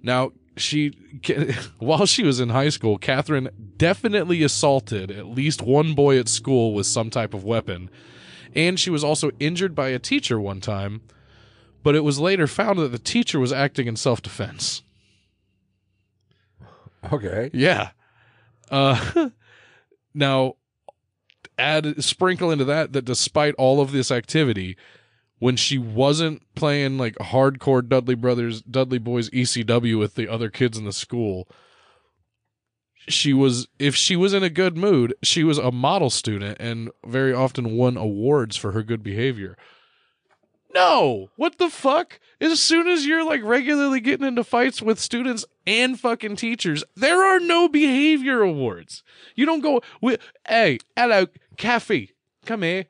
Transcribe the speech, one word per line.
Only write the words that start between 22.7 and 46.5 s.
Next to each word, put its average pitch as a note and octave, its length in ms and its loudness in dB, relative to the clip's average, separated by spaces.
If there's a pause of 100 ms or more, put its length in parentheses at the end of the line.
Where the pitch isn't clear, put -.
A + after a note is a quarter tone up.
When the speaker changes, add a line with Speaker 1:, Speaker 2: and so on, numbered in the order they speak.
Speaker 1:
that C3 100 -2
despite D3 520 0
all C3+ 240 4
of C3+ 120 0
this C3 180 0
activity, A#2 680 -2 (640)
when B2 180 2
she C#3 220 -2
wasn't C#3 640 0 (120)
playing, C#3+ 440 -2
like, A2+ 180 -4
hardcore C3 680 2
Dudley B2+ 280 2
Brothers, A#2 480 -2
Dudley B2+ 360 -2
Boys A#2+ 340 -2
E B2+ 120 0
C A#2+ 180 -2
W A#2 360 2
with G#2 160 -2
the A2+ 140 -6
other A2+ 200 -4
kids A2+ 300 -2
in G#2+ 60 -10
the G2+ 80 -6
school, G2+ 540 -6 (1600)
she - 240 0
was, C3 360 2 (100)
if C#3+ 160 0
she - 220 0
was F#3+ 160 2
in G3 100 2
a F3+ 80 0
good F3 260 0
mood, D#3 460 2
she - 220 0
was D#3 140 2
a B2+ 120 0
model C#3 400 0
student G2+ 480 -6
and A2+ 320 -8 (140)
very C3 280 0
often B2 440 -2
won B2 200 2
awards A2 600 0
for G2 160 -6
her A2 100 -2
good A2 200 -6
behavior. G2+ 540 -4 (1160)
No! E3 640 4
What E4 220 -2
the E4+ 120 2
fuck? D4+ 480 -2 (220)
As D#4+ 200 2
soon E4+ 280 2
as D#4+ 180 0
you're, D#4+ 180 0
like, D4+ 180 -2
regularly C4+ 580 2
getting C4+ 260 -2
into A#3+ 180 -2
fights B3 380 0
with A3 160 2
students A#3+ 460 -4 (220)
and A#3+ 320 0
fucking A3+ 380 -4
teachers, F#3 460 -4 (120)